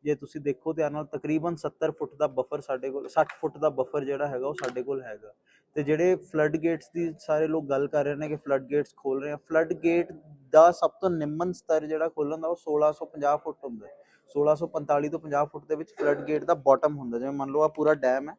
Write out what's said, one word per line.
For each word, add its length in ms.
ਜੇ 100
ਤੁਸੀਂ 260
ਦੇਖੋ 320
ਧਿਆਨ 200
ਨਾਲ, 140
ਤਕਰੀਬਨ 500
ਸੱਤਰ 340
ਫੁੱਟ 240
ਦਾ 120
ਬਫਰ 340
ਸਾਡੇ 300
ਕੋਲ, 180
ਸੱਠ 200
ਫੁੱਟ 180
ਦਾ 100
ਬਫਰ 360
ਜਿਹੜਾ 220
ਹੈਗਾ, 200
ਉਹ 80
ਸਾਡੇ 280
ਕੋਲ 200
ਹੈਗਾ। 300
ਤੇ 80
ਜਿਹੜੇ 340
ਫਲੱਡ 400
ਗੇਟਸ 380
ਦੀ 240
ਸਾਰੇ 280
ਲੋਕ 180
ਗੱਲ 240
ਕਰ 160
ਰਹੇ 100
ਨੇ 140
ਕਿ 80
ਫਲੱਡ 280
ਗੇਟਸ 320
ਖੋਲ 260
ਰਹੇ 100
ਆ, 40
ਫਲੱਡ 360
ਗੇਟ 400
ਦਾ 200
ਸਭ 200
ਤੋਂ 200
ਨਿਮਨ 420
ਸਤਰ 340
ਜਿਹੜਾ 220
ਖੋਲ੍ਹਣ 320
ਦਾ, 80
ਉਹ 80
ਸੋਲਾਂ 360
ਸੌ 140
ਪੰਜਾਹ 320
ਫੁੱਟ 260
ਹੁੰਦਾ 220
ਹੈ। 60
ਸੋਲਾਂ 280
ਸੌ 100
ਪੰਤਾਲੀ 420
ਤੋਂ 120
ਪੰਜਾਹ 260
ਫੁੱਟ 200
ਦੇ 100
ਵਿੱਚ 240
ਫਲੱਡ 200
ਗੇਟ 240
ਦਾ 100
ਬਾਟਮ 440
ਹੁੰਦਾ। 200
ਜਿਵੇਂ 140
ਮੰਨ 180
ਲਓ, 120
ਆਹ 60
ਪੂਰਾ 260
ਡੈਮ 340
ਹੈ 100